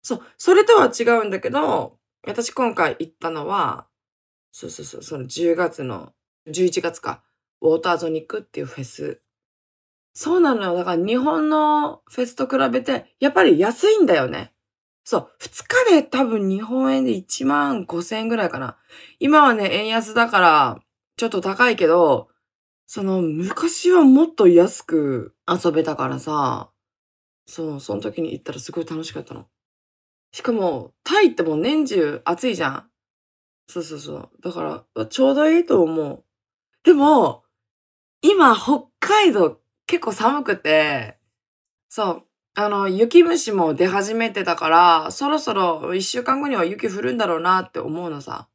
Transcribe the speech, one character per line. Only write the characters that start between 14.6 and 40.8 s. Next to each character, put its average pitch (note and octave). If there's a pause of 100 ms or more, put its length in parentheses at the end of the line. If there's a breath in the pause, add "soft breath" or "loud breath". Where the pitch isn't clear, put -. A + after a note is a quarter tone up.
そ -
う、 -
二 -
日 B4
で D#4+
多 C4
分 A3
日 F#3+
本 C4
円 C4+
で B3
一 G3+
万 C#4
五 E3+
千 A3
円 A3+
ぐ A3+
ら G3
い E3+
か -
な。 B2+ (420 loud breath)
今 D4
は B3+
ね、 G3+
円 G#3+
安 A3+
だ A#3
か G3+
ら、 D3 (380)
ち -
ょ A#3
っ -
と G3
高 G3
い A3
け E3
ど、 D#3+ (560)
そ -
の、 F#3+
昔 F#3
は F4
も C#4
っ D#4+
と G3
安 F3
く C#3+ (120)
遊 F3+
べ D#3
た D#3
か C3+
ら C3+
さ、 C#3+ (800)
そ D#3
う、 -
そ -
の -
時 A2
に D#3+
行 C#3+
っ -
た D#3
ら -
す -
ご E3+
い D#3+
楽 D#3+
し -
か D#3
っ -
た -
の。 - (840)
し -
か B3
も、 F3 (100)
タ G4
イ F4
っ -
て -
も D#3+
う D3+
年 C#4
中 E3
暑 C4
い G3+
じ E3
ゃ C3+
ん。 - (800)
そ -
う E3
そ D#3
う C#3+
そ D3
う。 - (140)
だ F3+
か D#3+ (100)
ら、 A3
ち -
ょ C4+
う -
ど D4+
い E4+
い E4+
と A3
思 D#3
う。 - (600)
で E4+
も、 C#4 (760)
今、 D4+
北 B3+ (160)
海 G4+
道 F#3 (280)
結 E4+
構 A3
寒 C4+
く G3
て、 D3 (720)